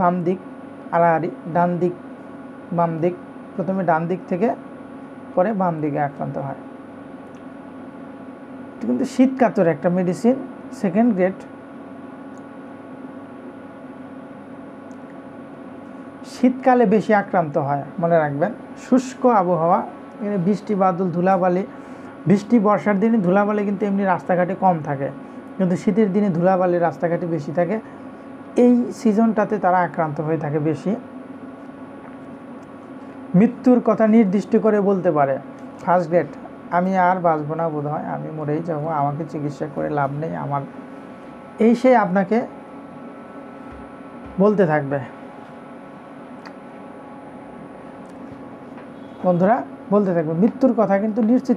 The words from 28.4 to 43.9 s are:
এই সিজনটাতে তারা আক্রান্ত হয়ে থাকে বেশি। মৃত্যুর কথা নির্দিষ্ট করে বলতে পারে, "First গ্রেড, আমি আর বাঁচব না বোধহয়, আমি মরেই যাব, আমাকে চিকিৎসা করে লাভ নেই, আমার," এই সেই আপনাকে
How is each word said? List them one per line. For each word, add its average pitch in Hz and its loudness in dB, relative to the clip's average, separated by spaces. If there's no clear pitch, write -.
এই 240 6
সিজনটাতে 214 2
তারা 180 4
আক্রান্ত 165 0
হয়ে 156 0
থাকে 147 0
বেশি। 160 0
মৃত্যুর 240 6
কথা 220 4
নির্দিষ্ট 214 6
করে 208 4
বলতে 185 2
পারে, 139 4
"First 175 2
গ্রেড, 160 2
আমি 185 2
আর 180 6
বাঁচব 156 0
না 165 -2
বোধহয়, 151 -4
আমি 151 -6
মরেই 156 -4
যাব, 160 -4
আমাকে 147 -2
চিকিৎসা 147 -6
করে 156 -4
লাভ 143 0
নেই, 170 -6
আমার," 143 -4
এই 220 6
সেই 247 6
আপনাকে 202 2